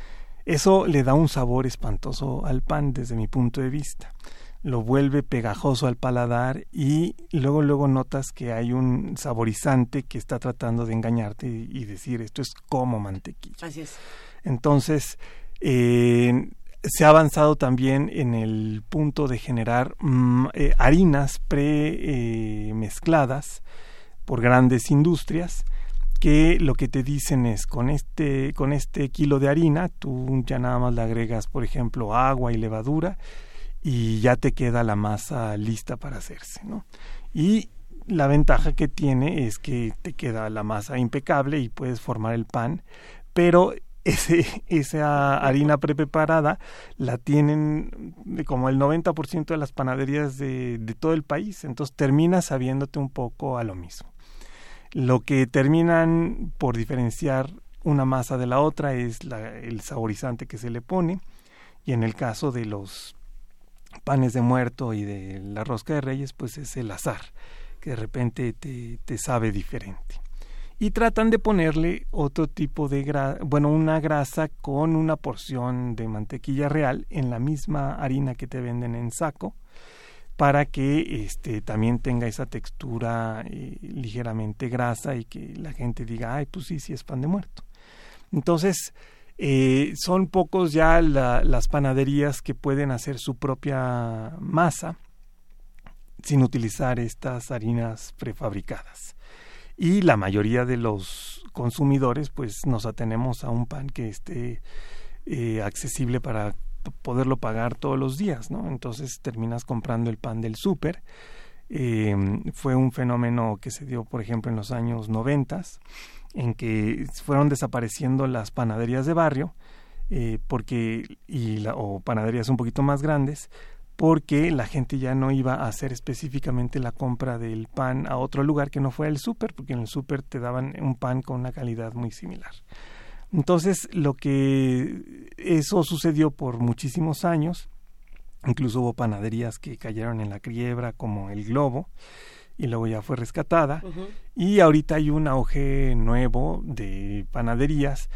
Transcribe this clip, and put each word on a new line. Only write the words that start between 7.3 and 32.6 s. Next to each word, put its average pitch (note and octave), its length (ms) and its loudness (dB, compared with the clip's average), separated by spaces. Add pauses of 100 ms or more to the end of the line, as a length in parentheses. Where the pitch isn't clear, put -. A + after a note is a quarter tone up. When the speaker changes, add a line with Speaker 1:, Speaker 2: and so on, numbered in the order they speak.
Speaker 1:
luego, C#3+ 320 2
luego C#3+ 260 4
notas C3 440 0
que A#2+ 200 -6
hay A#2 200 -2
un B2+ 440 0
saborizante B2 840 0
que - 160 -10
está A#2+ 200 -6
tratando A#2 460 -2
de A2+ 100 -2
engañarte A2+ 520 -2
y, A#2 240 -6
y B2+ 140 -8
decir, G#2 380 -6
"Esto A2 200 -8
es B2 120 -8 (140)
como B2+ 300 0
mantequilla". - 640 -8
Speaker 2:
Así D#3+ 200 -10
es. - 140 -14 (460)
Speaker 1:
Entonces, C#3+ 760 2 (420)
eh, A#2+ 920 4 (320)
se D#3 220 4
ha D3+ 40 12
avanzado D3+ 480 8
también C3 560 2
en B2 220 0
el A2 540 -2
punto D3+ 400 0
de B2 100 -2
generar, A#2+ 640 0
mm, B2+ 540 4
eh, - 240 6
harinas C#3+ 600 8
pre, B2 1300 0
eh, G#2+ 60 -2
mezcladas C3 880 0 (640)
por B2 160 0
grandes B2 500 6
industrias D#3+ 760 2 (560)
que D#3 380 8
lo C#3 160 4
que C3 140 2
te C3 160 0
dicen C3 420 2
es, G#2+ 200 0
"Con A#2+ 240 0
este, C#3+ 640 0
con C#3 180 2
este C#3+ 360 0
kilo C#3+ 300 4
de C#3 100 4
harina, D#3+ 400 4
tú C3 560 -2
ya C3 140 -2
nada B2 220 2
más B2 140 4
le A#2 80 2
agregas, A2+ 440 0
por C3+ 160 -2
ejemplo, A#2 540 0
agua B2+ 360 4
y A2+ 40 2
levadura A#2 600 0 (640)